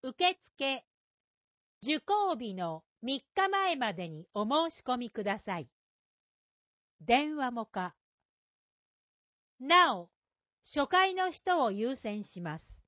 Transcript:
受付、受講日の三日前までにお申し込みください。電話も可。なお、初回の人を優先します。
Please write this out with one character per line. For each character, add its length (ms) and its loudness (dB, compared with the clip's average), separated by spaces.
受 400 2
付、 420 -4
受 180 0
講 360 0
日 180 -8
の 280 -4
三 200 -4
日 140 2
前 280 0
ま 160 -2
で 160 -6
に 260 -12
お 80 0
申 340 0
し 60 -16
込 140 -2
み 140 -6
く 120 -8
だ 160 -2
さ 220 -6
い。 100 -12
電 360 2
話 160 -2
も 120 -4
可。 300 -6
な 360 6
お、 140 -12
初 240 0
回 260 4
の 160 0
人 340 2
を 60 2
優 260 -2
先 280 -8
し 160 -12
ま 180 -6
す。 300 -20